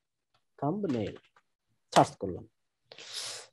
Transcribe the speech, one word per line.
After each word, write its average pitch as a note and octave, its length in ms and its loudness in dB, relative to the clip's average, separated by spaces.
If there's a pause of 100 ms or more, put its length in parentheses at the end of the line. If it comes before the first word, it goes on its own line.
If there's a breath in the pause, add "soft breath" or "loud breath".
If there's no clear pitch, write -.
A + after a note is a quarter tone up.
(560)
থাম্বনেইল C#3+ 600 -2 (800)
সার্চ - 220 6
করলাম। F#2+ 320 -6 (1040 loud breath)